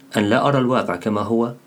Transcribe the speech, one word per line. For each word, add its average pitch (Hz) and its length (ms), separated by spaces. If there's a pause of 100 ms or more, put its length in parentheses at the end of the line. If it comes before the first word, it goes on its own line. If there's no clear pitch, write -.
(160)
أن 107 60
لا 110 260
أرى 139 100
الواقع 120 380
كما 104 240
هو 117 320 (140)